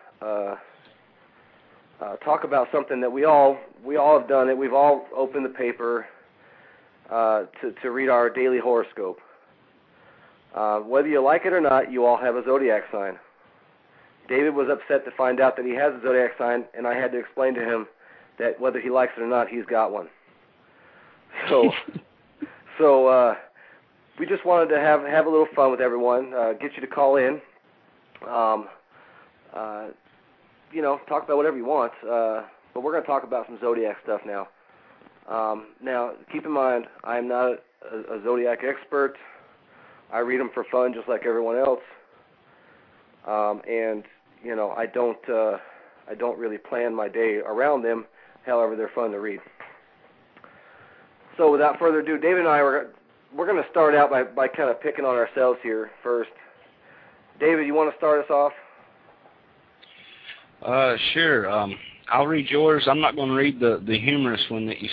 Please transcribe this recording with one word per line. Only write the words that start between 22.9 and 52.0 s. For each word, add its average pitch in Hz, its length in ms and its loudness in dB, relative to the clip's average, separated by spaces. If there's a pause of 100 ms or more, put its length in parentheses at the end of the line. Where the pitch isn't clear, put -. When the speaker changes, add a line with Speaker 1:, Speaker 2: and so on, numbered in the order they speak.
Speaker 1:
uh, 123 260 4 (840)
we 165 80 -6
just 190 180 -4
wanted 170 240 4
to 151 100 2
have, 151 260 4
have 156 220 2
a 160 40 0
little 156 260 4
fun 135 140 6
with 127 100 -4
everyone, 123 540 0
uh, 117 180 0
get 143 220 -8
you 135 80 -12
to 131 40 -10
call 139 300 2
in, 139 240 0 (880)
um, 110 400 0 (880)
uh, 107 320 -10 (840)
you 156 120 -6
know, 143 260 -2
talk 151 160 -4
about 147 140 0
whatever 147 180 0
you 117 80 -8
want, 127 280 -2 (120)
uh, 113 380 -2 (320)
but 123 80 -8
we're 151 100 -4
gonna 165 140 -4
talk 139 180 -2
about 117 220 -6
some 117 140 -18
zodiac 117 440 -2
stuff 104 220 -4
now. 101 220 -8 (800)
Um, 110 400 -6 (140)
now, 123 300 -4 (180)
keep 151 140 -8
in 156 80 -6
mind, 127 340 0 (180)
I 120 140 -6
am 120 80 -6
not 123 260 0 (380)
a, 110 280 -12
a 101 40 -14
zodiac 120 420 -2
expert. 135 500 -4 (1000)
I 110 60 -4
read 123 220 -2
'em 120 120 -6
for 120 180 -6
fun, 123 240 0
just 113 140 -12
like 117 180 -4
everyone 117 300 -2
else. 131 240 0 (1500)
Um, 104 420 -2
and, 113 340 -4 (420)
you 117 120 -8
know, 104 160 -4
I 117 140 -6
don't, 117 320 -2 (100)
uh, 110 300 0 (520)
I 107 40 -10
don't 110 240 -6
really 110 200 -8
plan 120 360 -4
my 107 140 -4
day 113 280 0
around 123 460 0
them. 117 220 -2 (400)
However, 117 320 0
they're 107 180 -6
fun 117 180 -4
to 101 80 -8
read. 104 200 -8 (2000)
So, 160 120 8
without 147 280 2
further 160 220 2